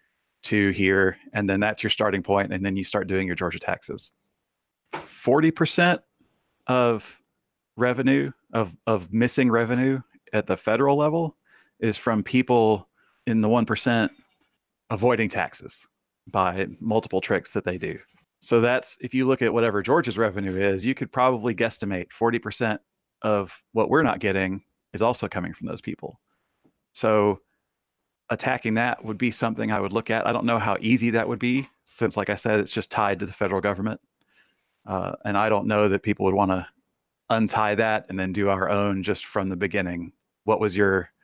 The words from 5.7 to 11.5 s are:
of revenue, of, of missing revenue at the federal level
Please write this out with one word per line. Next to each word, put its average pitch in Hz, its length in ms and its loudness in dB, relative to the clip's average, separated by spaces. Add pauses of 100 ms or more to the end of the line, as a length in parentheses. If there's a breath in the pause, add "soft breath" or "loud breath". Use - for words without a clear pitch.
of 120 520 2 (560)
revenue, 131 560 2 (220)
of, 101 220 -2 (100)
of 92 260 0
missing 120 380 2
revenue 123 500 2 (340)
at 107 120 0
the 92 120 0
federal 135 380 2
level 156 420 0 (420 soft breath)